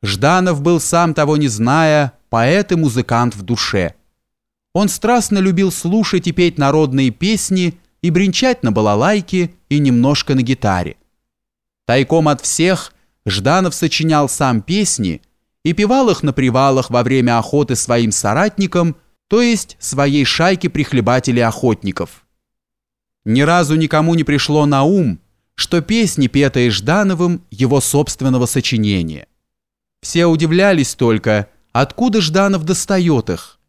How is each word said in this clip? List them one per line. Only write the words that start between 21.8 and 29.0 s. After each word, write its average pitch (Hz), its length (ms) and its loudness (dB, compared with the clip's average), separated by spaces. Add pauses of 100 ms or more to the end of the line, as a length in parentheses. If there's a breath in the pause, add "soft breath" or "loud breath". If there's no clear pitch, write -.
Ни 113 160 2
разу 156 340 2
никому 160 400 0
не 165 80 0
пришло 147 420 0
на 139 180 2
ум, 151 360 0 (360)
что - 260 -2
песни, 202 460 0
петые 131 440 2
Ждановым, 175 800 -2
его 131 300 0
собственного 131 640 -2
сочинения. 101 840 -2 (720)